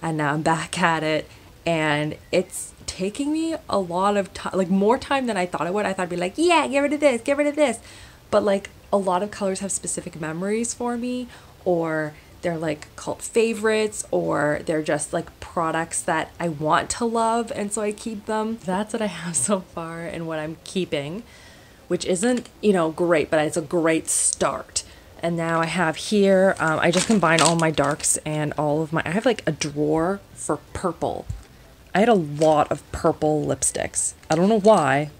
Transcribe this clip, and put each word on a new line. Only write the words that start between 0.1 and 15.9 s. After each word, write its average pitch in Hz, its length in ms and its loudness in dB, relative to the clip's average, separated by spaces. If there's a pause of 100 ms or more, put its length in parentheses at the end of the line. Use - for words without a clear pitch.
now 147 160 0
I'm 156 80 -2
back 160 400 0
at 165 220 2
it, 156 240 0 (380)
and 151 500 0 (160)
it's - 420 -2 (120)
taking 240 480 -4
me 320 220 -2 (140)
a 202 100 0
lot 185 380 0
of 190 160 -2
ti-, - 200 -8
like, 185 160 0
more 196 280 4
time 269 300 -2
than 214 100 -2
I 180 80 0
thought 170 220 -4
it 175 60 -2
would. 208 120 0
I 190 80 -2
thought 185 100 -4
I'd 175 60 -6
be 175 60 -4
like, 180 220 -2
"Yeah, 320 300 4
get 262 120 0
rid 285 140 2
of 294 60 -2
this, 269 220 4
get 277 160 0
rid 294 100 2
of 294 80 -2
this." 285 240 2 (520)
But, 208 120 4
like, 202 260 0 (240)
a 202 40 4
lot 190 260 2
of 208 80 -8
colors 190 280 -4
have 196 120 -6
specific - 480 -8
memories 190 540 -4
for 240 240 -4
me, 247 300 -6 (380)
or 160 480 0 (280)
they're, 170 160 -2
like, 156 380 -4
cult - 260 -8
favorites, 220 880 0
or 160 540 0
they're 156 180 -2
just, 151 280 -2
like, 170 280 -6
products 165 600 -4